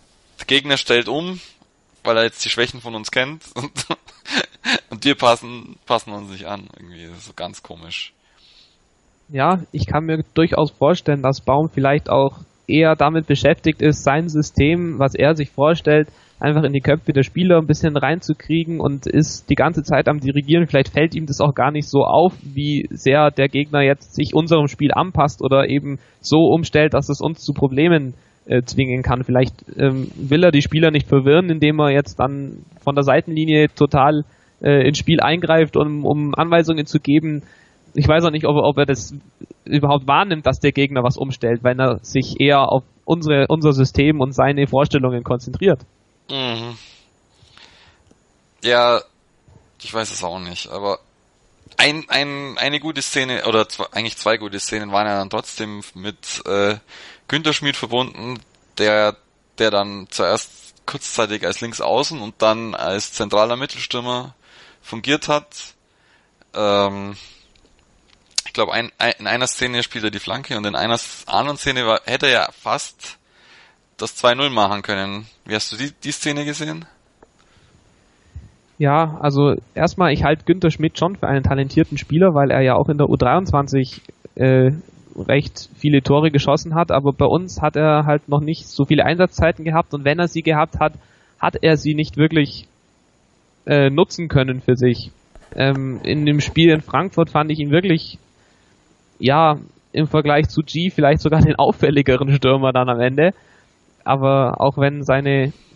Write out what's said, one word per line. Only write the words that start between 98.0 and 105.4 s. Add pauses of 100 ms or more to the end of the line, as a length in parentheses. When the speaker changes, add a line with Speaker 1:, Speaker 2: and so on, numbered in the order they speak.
Speaker 2:
ja, (340)
im
Vergleich
zu
G
vielleicht
sogar
den
auffälligeren
Stürmer
dann
am
Ende. (720)
Aber
auch
wenn
seine (240)